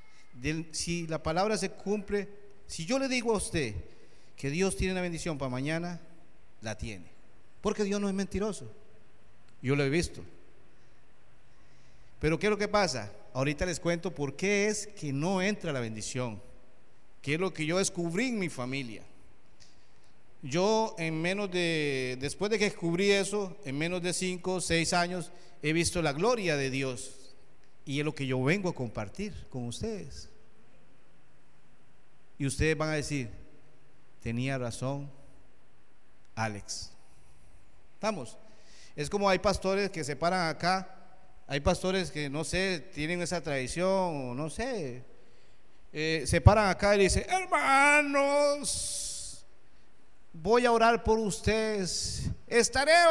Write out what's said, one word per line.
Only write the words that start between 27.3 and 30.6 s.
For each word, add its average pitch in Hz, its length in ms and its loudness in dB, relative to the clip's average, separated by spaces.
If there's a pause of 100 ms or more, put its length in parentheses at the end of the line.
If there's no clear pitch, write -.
Y 139 140 -2
es 147 60 0
lo 151 100 -2
que 139 120 -2
yo 127 160 2
vengo 180 260 2
a 160 60 -2
compartir 123 600 -4 (160)
con 123 160 -6
ustedes. 170 600 -6 (2000)